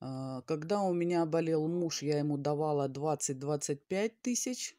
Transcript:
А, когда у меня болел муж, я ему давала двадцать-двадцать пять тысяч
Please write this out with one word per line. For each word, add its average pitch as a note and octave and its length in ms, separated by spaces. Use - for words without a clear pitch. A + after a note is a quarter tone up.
А, C3 420
когда E3 400
у F#3 100
меня F3 340
болел D#3+ 420
муж, E3+ 340
я D3 160
ему D3 180
давала D3 520
двадцать-двадцать C#3+ 1000
пять G#3 360
тысяч B3 560